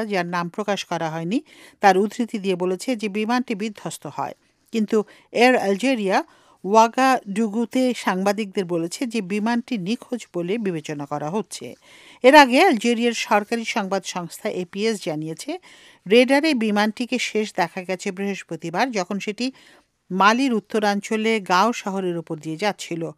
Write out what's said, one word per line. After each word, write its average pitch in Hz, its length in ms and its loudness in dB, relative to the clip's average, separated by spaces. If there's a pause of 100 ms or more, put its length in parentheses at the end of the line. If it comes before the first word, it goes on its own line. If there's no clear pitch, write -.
যার 190 220 -2
নাম 175 220 -2
প্রকাশ 202 360 -4
করা 170 260 -4
হয়নি, 165 280 -2 (420)
তার 196 160 8
উদ্ধৃতি 214 420 -2
দিয়ে 185 180 -2
বলেছে 185 400 -4
যে 214 120 -4
বিমানটি 220 460 -2
বিধ্বস্ত 202 520 -10
হয়। 139 280 -8 (380)
কিন্তু 220 240 0 (360)
এয়ার 247 260 6
আলজেরিয়া 202 600 0 (460)
ওয়াগাডুগুতে 226 1160 2 (140)
সাংবাদিকদের 196 680 -2
বলেছে 170 420 -4
যে 226 160 -4
বিমানটি 214 560 -2
নিখোঁজ 220 420 -6 (120)
বলে 175 260 -4
বিবেচনা 160 480 -6
করা 147 240 -4
হচ্ছে। 190 360 -8 (580)
এর 269 100 8
আগে 269 300 10
আলজেরিয়ার 233 560 2
সরকারি 226 460 0
সংবাদ 196 400 -2
সংস্থা 175 420 -8 (140)
এপিএস 208 420 -4
জানিয়েছে, 156 460 -6 (560)
রেডারে 254 480 6
বিমানটিকে 220 640 0
শেষ 214 360 -2
দেখা 175 280 -2
গেছে 185 280 -6
বৃহস্পতিবার, 185 800 -4
যখন 202 280 -4
সেটি 214 280 -6 (640)
মালির 220 440 4
উত্তরাঞ্চলে 214 800 0 (160)
গাও 190 240 4
শহরের 190 460 -4
উপর 165 200 -8
দিয়ে 160 260 -8
যাচ্ছিল, 175 380 -4 (160)